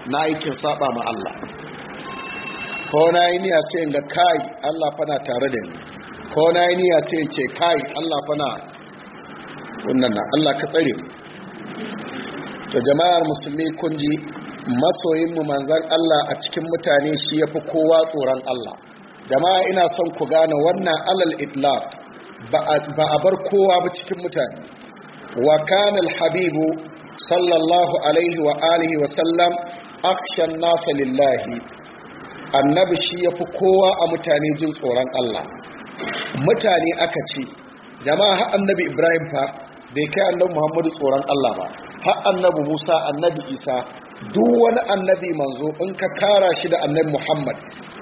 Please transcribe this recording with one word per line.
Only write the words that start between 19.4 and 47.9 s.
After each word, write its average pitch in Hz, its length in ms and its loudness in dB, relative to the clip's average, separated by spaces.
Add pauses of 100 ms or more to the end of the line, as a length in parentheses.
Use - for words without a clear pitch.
ina 185 220 4
son 170 240 -2
ku 160 140 -4
gane 156 320 4
wannan 170 440 2
alal 185 340 2
itlaq, 139 500 0 (600)
ba 123 160 0
a, 156 160 2 (100)
ba 151 180 0
a 151 120 2
bar 143 240 4
kowa 196 360 4
ba 254 140 0
cikin - 280 -8
mutane. 165 380 -4 (800)
Wa 143 240 4
kana 202 400 2
al-habibu 165 680 0 (520)
sallallahu 175 800 2
alaihi 165 380 4
wa 151 160 2 (120)
alihi 165 300 4
wa 143 120 2
sallam 170 440 2 (480)
akhsha 185 440 0
an-nas 165 440 2
lillahi. 135 680 2 (920)
Annabi 160 460 4
shi - 220 -2
yafi 175 300 0
kowa 190 420 4
a 180 140 2
mutane 156 480 0
jin 151 200 -2
tsoron 127 400 0
Allah. 107 320 -2 (880)
Mutane 170 600 2
aka 165 300 -2
ce, 135 200 -8 (540)
jama'a, 175 340 2
har 190 180 0
Annabi 196 340 2
Ibrahim 156 420 2
fa 135 180 -2 (440)
bai 147 180 -2
kai 196 200 0
Annabi 180 220 2
Muhammadu 160 400 0
tsoron 139 340 2
Allah 135 300 2
ba. 92 140 -6 (300)
Har 202 260 0
Annabi 185 400 2
Musa, 151 420 0
Annabi 147 420 0
Isa, 131 300 -4 (440)
duk 214 320 2
wani 233 300 4
annabi 190 480 0
manzo 143 440 -4
in 185 180 -4
ka 185 180 -4
kara 202 400 4
shi 165 180 -2
da 165 100 2
Annabi 156 320 0
Muhammad, 143 460 -2 (460)